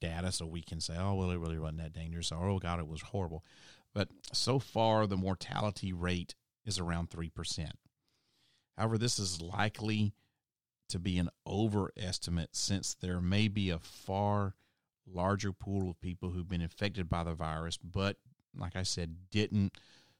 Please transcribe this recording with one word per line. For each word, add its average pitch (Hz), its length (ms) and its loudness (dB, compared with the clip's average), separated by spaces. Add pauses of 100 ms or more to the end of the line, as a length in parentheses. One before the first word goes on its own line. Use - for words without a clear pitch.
data 85 300 -2
so 85 160 -4
we 82 160 -6
can 82 160 -8
say, 82 180 -6
"Oh, 98 160 0
well, 95 160 2
it 90 80 0
really 82 220 -2
wasn't 78 180 -4
that 80 160 -6
dangerous," 82 380 -6
or, 87 180 0
"Oh, 98 80 2
God, 87 220 0
it 82 80 -4
was 78 140 -8
horrible." 82 440 -4 (480)
But 104 160 0 (220)
so 123 260 2
far, 110 480 4
the 95 100 2
mortality 95 800 0
rate 90 400 0 (320)
is 92 140 -2
around 85 320 0
three 82 180 -6
percent. - 480 -6 (1000)
However, 113 200 2
this 117 220 2
is 90 220 -2
likely 104 760 0 (760)
to - 80 -2
be 90 220 2
an 85 100 4 (160)
overestimate 95 1080 0
since - 400 0
there 90 260 -2
may 98 260 4
be 101 220 0
a 82 100 0
far 101 760 0 (500)
larger 95 480 2
pool 98 380 -2
of - 100 -12
people 90 300 -4
who've 90 180 -4
been 87 120 0
infected 87 480 -2
by 85 140 0
the 82 120 -2
virus, 80 420 -2
but, 95 400 0 (380)
like 92 200 -6
I 95 80 0
said, 87 460 -4
didn't 104 480 4 (420)